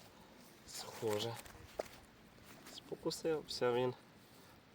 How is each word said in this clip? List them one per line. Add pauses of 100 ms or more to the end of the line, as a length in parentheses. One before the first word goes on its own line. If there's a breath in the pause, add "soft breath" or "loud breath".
(680)
схоже. (1400)
Спокусився
він (800 loud breath)